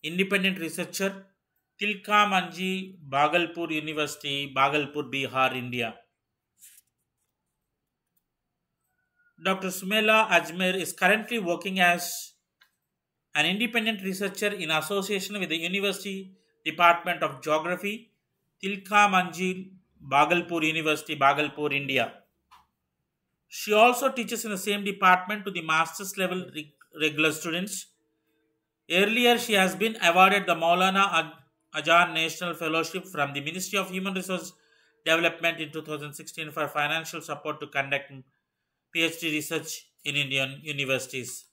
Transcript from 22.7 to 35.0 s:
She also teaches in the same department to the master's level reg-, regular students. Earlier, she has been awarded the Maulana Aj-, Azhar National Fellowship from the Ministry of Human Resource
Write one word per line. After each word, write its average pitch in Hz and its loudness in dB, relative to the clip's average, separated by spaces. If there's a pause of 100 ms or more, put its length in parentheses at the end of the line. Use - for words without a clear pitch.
She 208 -2
also 247 6
teaches 233 -6
in 214 -4
the 196 -4
same 202 -2
department 196 2
to 202 -8
the 175 -6
master's 160 -2
level 180 -2
reg-, 151 -12 (260)
regular 151 2
students. 175 -6 (1000)
Earlier, 226 4
she 226 -2
has 190 4
been 220 -2
awarded 185 6
the 175 2
Maulana 185 4
Aj-, 160 0 (420)
Azhar 165 4
National 160 -2
Fellowship 165 -2
from 143 -4
the 139 -6
Ministry 180 -4
of 185 -4
Human 190 -4
Resource 185 -6 (500)